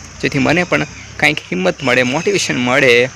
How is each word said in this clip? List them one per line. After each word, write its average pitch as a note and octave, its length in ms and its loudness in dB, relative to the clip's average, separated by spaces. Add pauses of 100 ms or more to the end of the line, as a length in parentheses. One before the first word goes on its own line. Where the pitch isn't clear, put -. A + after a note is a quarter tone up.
(200)
જેથી C#3+ 180 -2
મને D3 260 2
પણ D3+ 220 -2 (320)
કંઈક D3+ 200 0 (120)
હિંમત F#3 320 -2
મળે, B2+ 200 2
મોટિવેશન D#3 560 -2
મળે B2+ 340 4 (240)